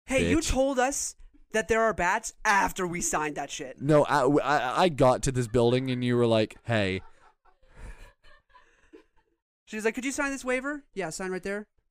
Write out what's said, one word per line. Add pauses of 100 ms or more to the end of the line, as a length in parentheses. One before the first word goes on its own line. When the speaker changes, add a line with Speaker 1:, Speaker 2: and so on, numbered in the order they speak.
Speaker 1:
Hey,
you
Speaker 2:
Bitch.
Speaker 1:
told
us (380)
that
there
are
bats (120)
after
we
signed
that
shit.
Speaker 2:
No,
I,
I,
I
got
to
this
building
and
you
were
like,
"Hey." (2750)
Speaker 1:
She's
like,
"Could
you
sign
this
waiver?" (100)
Yeah,
sign
right
there. (260)